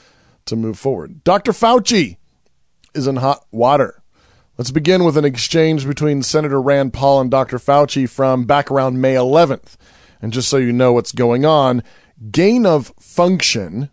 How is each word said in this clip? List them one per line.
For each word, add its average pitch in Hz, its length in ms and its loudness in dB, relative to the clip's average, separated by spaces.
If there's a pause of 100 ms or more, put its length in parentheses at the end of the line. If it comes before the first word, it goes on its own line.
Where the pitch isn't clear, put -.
(460)
to 113 100 -6
move 113 200 -6
forward." 101 460 -8
Doctor 196 300 0
Fauci 220 640 0 (760)
is 131 140 -4
in 135 80 -2
hot 131 380 -4
water. 123 500 0 (560)
Let's 123 140 -6
begin 175 320 2
with 156 120 2
an 151 80 2
exchange 147 600 -2
between 143 380 -2
Senator 143 360 -2
Rand 139 320 0
Paul 139 280 2
and 127 100 -2
Doctor 131 280 -2
Fauci 143 500 0
from 131 380 -2
back 143 220 0
around 131 320 -2
May 131 140 2
eleventh. 135 640 0 (440)
And 110 120 -8
just 123 160 -4
so 139 80 0
you 123 160 0
know 123 200 4
what's 120 200 0
going 123 320 0
on, 135 400 2 (480)
gain 214 340 2
of 151 320 2
function, 135 960 -2